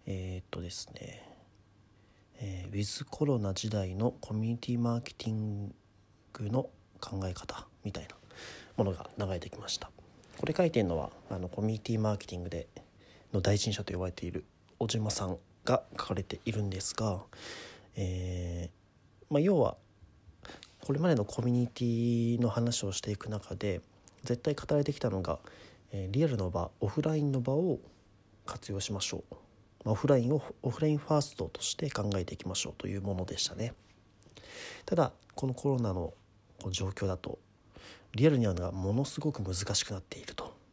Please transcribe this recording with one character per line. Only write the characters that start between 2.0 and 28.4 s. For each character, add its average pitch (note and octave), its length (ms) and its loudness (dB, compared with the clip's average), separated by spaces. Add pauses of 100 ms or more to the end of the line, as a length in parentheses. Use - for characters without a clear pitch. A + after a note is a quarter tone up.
え F#2 320 -6
ー、 - 20 -8
ウ - 20 0
ィ G#2 80 2
ズ - 200 -4
コ - 200 -2
ロ C#3 140 4
ナ G2 160 0
時 G#2+ 160 -2
代 F#2+ 240 0
の A2+ 260 2
コ - 140 -6
ミ A2 140 0
ュ - 20 2
ニ A#2 80 0
テ A#2+ 140 -4
ィ A#2+ 80 2
マ A#2 160 2
ー A#2 60 0
ケ - 120 -12
テ - 120 -8
ィ A2 60 0
ン G#2 400 -4 (600)
グ G#2 180 -4
の B2+ 180 2 (320)
考 F#2+ 280 -6
え F2+ 40 -2
方 - 320 -10 (200)
み G#2 80 -4
た - 80 -6
い - 80 -12
な - 80 -16 (600)
も A#2+ 60 4
の G2 80 6
が - 260 -6
流 G2 160 0
れ F2 60 0
て - 100 -8
き - 120 -12
ま - 80 -10
し - 100 -4
た。 - 140 -12 (460)
こ - 80 0
れ D#3 100 2
書 F3+ 80 6
い E3 80 4
て A2+ 100 6
る F#2 60 4
の E2 100 0
は、 B1 140 -4 (180)
あ F#2+ 80 -4
の、 F2+ 100 -4
コ G2+ 140 -4
ミ A2 60 2
ュ - 60 4
ニ A2 40 -4
テ - 140 -4
ィ A2 80 2
マ G#2+ 140 2
ー - 20 -2
ケ - 100 -10
テ - 80 -8
ィ F2+ 60 -6
ン - 20 -6
グ E2+ 80 -6
で E2+ 160 -6 (680)
の F#2+ 80 2
第 G2 140 4
一 G2+ 80 2
人 G#2 120 0
者 G2+ 100 -4
と - 80 -6
呼 F2+ 80 -2
ば F#2 60 0
れ F2 60 -4
て - 140 -8
い F2 60 -4
る F#2 120 -6 (360)
小 A2+ 80 2
島 G#2+ 240 2
さ G2 140 0
ん F2+ 120 -2 (260)
が B2+ 200 4 (120)
書 - 100 -6
か - 80 0
れ F#2+ 100 0
て - 220 -8
い A#2 40 0
る G#2+ 140 0
ん G2+ 40 0
で F#2 120 -2
す - 160 2
が、 G#2+ 240 0 (720)
え F2+ 760 -2
ー、 - 140 -18 (500)
ま C#3+ 60 6
あ、 - 20 8
要 F3+ 180 6
は、 - 200 4 (1080)
こ C#3 80 0
れ C#3+ 60 2
ま F3 100 4
で D#3+ 60 8
の G#2 100 4
コ - 160 -4
ミ B2 100 2
ュ A#2+ 100 4
ニ A#2+ 60 4
テ - 200 -4
ィ A#2 540 2
の A#2 100 4
話 A#2 340 0
を G2 80 -2
し - 80 -4
て A2 100 -4
い G2+ 60 0
く - 140 -8
中 G2+ 240 -6
で、 G2 260 -2 (440)
絶 B2 180 0
対 D3+ 100 2
語 - 160 -4
ら D3+ 80 4
れ C#3+ 80 4
て D3 80 2
き - 60 -6
た A#2+ 100 2
の F#2+ 140 0
が、 D#2+ 160 -2 (520)
え F#2+ 200 -4
ー、 - 20 -4
リ C3+ 100 4
ア E3 40 6
ル C3 100 2
の F#2 140 0
場、 F2 200 -2 (100)
オ G#2+ 60 2
フ D3 140 0
ラ D#3 160 2
イ D3 60 4
ン C#3+ 100 2
の C3 80 2
場 C3 140 2
を E3 260 2 (640)